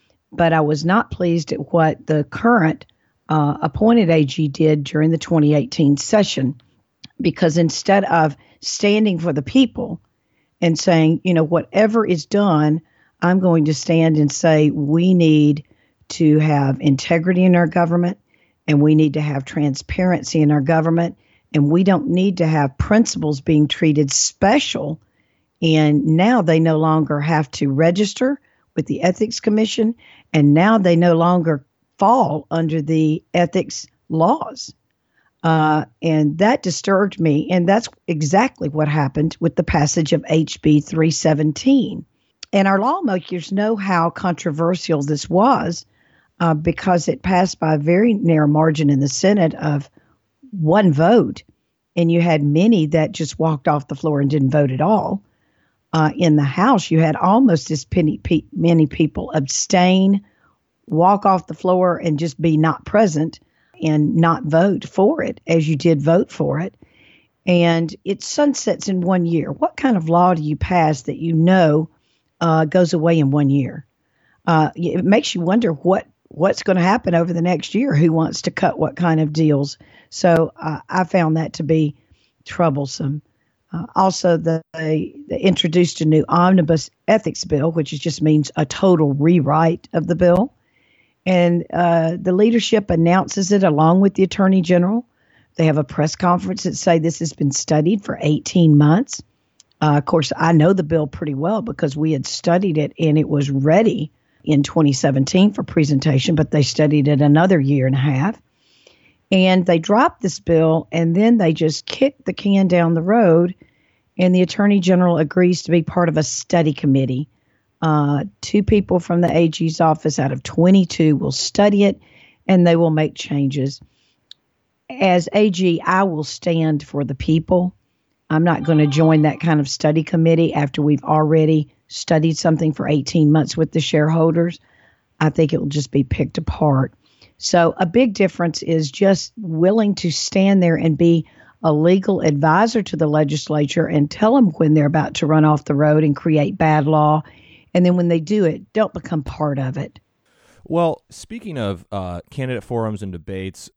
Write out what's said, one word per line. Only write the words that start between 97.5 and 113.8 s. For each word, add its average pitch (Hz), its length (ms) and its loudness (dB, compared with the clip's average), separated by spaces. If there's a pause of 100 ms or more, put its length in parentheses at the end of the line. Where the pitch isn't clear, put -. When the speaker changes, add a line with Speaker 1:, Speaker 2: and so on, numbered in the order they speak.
Speaker 1:
studied 160 540 -2
for - 160 -10
eighteen 151 560 2
months. 156 460 2 (580)
Uh, 151 160 2
of 143 80 -2
course, 160 320 -2
I 170 160 0
know 160 180 6
the 180 120 0
bill 151 240 -2
pretty 151 260 -8
well 180 300 -4
because 151 340 -6
we 156 160 -2
had 135 140 -6
studied 175 500 0
it 147 220 -4
and 156 180 2
it 151 100 0
was 143 220 -2
ready 151 640 0 (320)
in 143 200 2
twenty 147 300 0
seventeen 147 580 0
for 202 120 -8
presentation, 147 720 0
but 151 160 0
they 151 100 0
studied 147 460 0
it 147 140 2
another 156 380 4
year 135 280 0
and 131 80 0
a 135 40 -2
half. 147 400 -2 (920)
And 185 340 2
they 170 140 2
dropped 240 420 0
this - 180 -6
bill, 160 520 0
and 165 220 -2
then 220 240 4
they 170 140 2
just 156 340 -2
kicked - 400 -2
the 185 80 -6
can 196 340 0
down 170 260 2
the 160 80 -2
road, 180 540 2 (640)